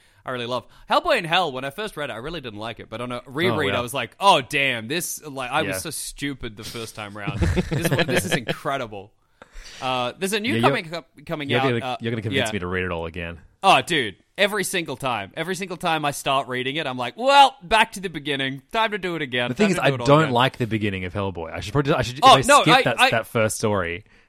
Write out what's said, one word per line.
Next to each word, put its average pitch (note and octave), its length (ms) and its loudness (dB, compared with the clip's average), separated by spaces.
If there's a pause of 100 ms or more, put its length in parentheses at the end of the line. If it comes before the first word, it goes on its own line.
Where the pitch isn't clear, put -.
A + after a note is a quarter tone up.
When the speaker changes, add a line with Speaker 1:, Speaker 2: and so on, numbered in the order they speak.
(260)
Speaker 1:
I C3 60 -6
really B2 140 -6
love. A#2+ 200 -4 (240)
Hellboy D4 280 2
in F#3 60 -2
Hell, E3 280 2
when B2+ 120 -6
I C#3 60 -6
first G#3 260 -8
read D3 140 -4
it, - 20 -8
I G#2 40 -8
really D3+ 240 -8
didn't A2 180 -12
like A2 220 -10
it, F2+ 100 -18
but A2 100 -8
on B2 120 -6
a A#2+ 140 -8
reread, B2 440 0
Speaker 2:
Oh, - 40 0
yeah. B2 40 0
Speaker 1:
I A#2+ 40 0
was A#2+ 120 -8
like, B2 240 -6
"Oh, F3+ 220 6
damn, B2+ 480 0
this," E3 360 -4
like, C3 280 -8
I D3+ 80 2
Speaker 2:
Yeah. D3+ 80 0
Speaker 1:
was F#2 140 -4
so - 80 -8
stupid C3 680 -8
the A2 80 -14
first A2+ 320 -10
time G#2 200 -12
round. G2+ 240 -6
Speaker 2:
<laughs> - 300 0
Speaker 1:
This D#3 160 -2
is, D3+ 200 2
this - 180 0
is D#3+ 80 -6
incredible. A#2 800 -6 (680)
Uh, B2+ 380 -2
there's F#3 140 -4
a A3 80 0
new A#3 140 0
Speaker 2:
Yeah, A#2 60 2
you're - 100 4
Speaker 1:
comic G3+ 200 -2
co-, E3 140 -8 (220)
coming D3+ 240 -6
Speaker 2:
you're C3+ 100 2
Speaker 1:
out, C3+ 100 2
Speaker 2:
gonna, A#2 140 -2
Speaker 1:
uh, B2+ 160 -4
Speaker 2:
you're A2+ 100 -6
gonna A2+ 120 -4
convince A2+ 260 0
Speaker 1:
yeah. G#2+ 40 -4
Speaker 2:
me G#2 80 -2
to F2+ 60 -4
read F2+ 180 -2
it F2+ 60 -4
all E2 160 -4
again. E2+ 320 -10 (260)
Speaker 1:
Oh, E3+ 180 6
dude, B2+ 340 -2 (220)
every G3 260 0
single D#3+ 320 -4
time. A2 400 -4
Every E3 180 -4
single F3 220 -8
time D#3+ 280 -2
I C#3+ 80 0
start C3+ 360 0
reading B2+ 280 -4
it, D#3+ 100 -4
I'm B2+ 120 -6
like, A#2+ 180 -6
"Well, C4+ 460 6
back G#3+ 300 0
to G3+ 80 -12
the F#3 100 -6
beginning. C#3 520 -4 (100)
Time A3+ 200 0
to G#3 60 -4
do F3+ 180 -6
it D#3 60 -6
again. B2 260 -2
Speaker 2:
The B2 60 -4
thing G#3 140 4
Speaker 1:
Time - 40 2
Speaker 2:
is, F3 60 0
Speaker 1:
to C3 60 0
Speaker 2:
I C#3 60 4
Speaker 1:
do C3+ 40 2
it B2 80 -6
all A#2 40 -4
Speaker 2:
don't C#3+ 160 8
Speaker 1:
again." C#3+ 120 0
Speaker 2:
like B2+ 240 4
the B2 80 0
beginning G2+ 380 -2
of F2+ 100 -8
Hellboy. F2+ 380 -4
I F2 80 -8
should F2+ 120 -8
probably, C#3+ 220 2
I C3 80 2
should, B2 200 -6
Speaker 1:
Oh, B3+ 160 10
Speaker 2:
if C3+ 60 0
I A3+ 40 4
Speaker 1:
no, C#4 140 8
Speaker 2:
skip F#3+ 140 6
Speaker 1:
I, C4 60 6
Speaker 2:
that, B2+ 180 0
Speaker 1:
I, B3+ 100 6
Speaker 2:
that A2+ 160 2
first A2 300 0
story. F#2 480 0 (240)